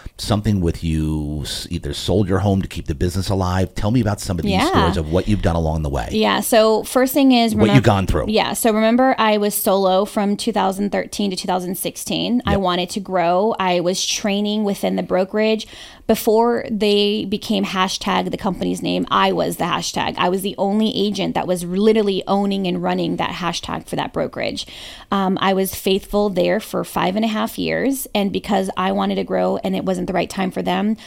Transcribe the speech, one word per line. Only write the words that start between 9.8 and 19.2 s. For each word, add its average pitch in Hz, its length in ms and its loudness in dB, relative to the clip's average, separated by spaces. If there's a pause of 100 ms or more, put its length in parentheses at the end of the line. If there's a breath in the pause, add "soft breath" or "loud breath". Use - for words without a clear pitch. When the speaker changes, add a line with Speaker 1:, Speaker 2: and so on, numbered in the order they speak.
Speaker 2:
from 202 320 0
two - 140 -2
thousand 196 380 0
thirteen 202 400 -2
to 185 60 -4
two 190 120 -8
thousand 185 280 -2
sixteen. 180 680 -2
I 202 60 2
Speaker 1:
Yep. 202 80 2
Speaker 2:
wanted 175 300 -2
to 208 100 -6
grow. 185 580 2
I 180 220 2
was 180 260 0
training 208 580 -2
within 190 320 -2
the 185 60 -2
brokerage. 208 640 0 (420 loud breath)
Before 226 600 2
they 208 560 2
became 196 380 -2
hashtag, 185 680 -2
the 170 60 -4
company's 185 460 -2
name, - 280 -2
I 196 220 2